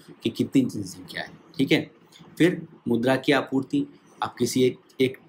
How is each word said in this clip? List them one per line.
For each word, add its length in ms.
कि 80
कितनी 340
जनसंख्या 580
है, 80
ठीक 160
है। 180
फिर 220
मुद्रा 280
की 160
आपूर्ति, 540
आप 160
किसी 260
एक, 160
एक 180